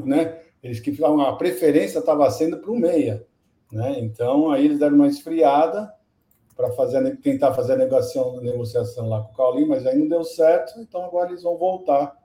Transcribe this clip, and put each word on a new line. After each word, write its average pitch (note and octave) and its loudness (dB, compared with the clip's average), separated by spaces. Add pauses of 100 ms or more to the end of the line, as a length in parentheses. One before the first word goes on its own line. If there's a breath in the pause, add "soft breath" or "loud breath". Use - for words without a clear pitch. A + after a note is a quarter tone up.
né? D#3 -2 (220 loud breath)
Eles A#2 -10
que C#3+ -6
ficavam, D3 0
a B2+ 0
preferência E3+ 0
tava D3 2
sendo D#3+ -2
pro G#3+ -8
meia, D#3+ 0 (440)
né? B2 -4
Então, A#2+ 0
aí C#3 2
eles D3+ 2
deram D3 4
uma C#3+ 6
esfriada D#3+ 0 (640)
pra B2 -2
fazer C3+ 0
a - 2
ne-, C3 -2
tentar C#4 0
fazer B3+ 0
a - 2
negação, C#3+ 0
negociação A#2 -6
lá G#2+ -4
com - -16
o - -16
Cauli, C3 2
mas C3 0
aí C3 2
não D#3 2
deu E3 0
certo, E3 2
então F#3 -10
agora F3 -4
eles F3+ -12
vão E3+ -2
voltar D#3+ 0 (100)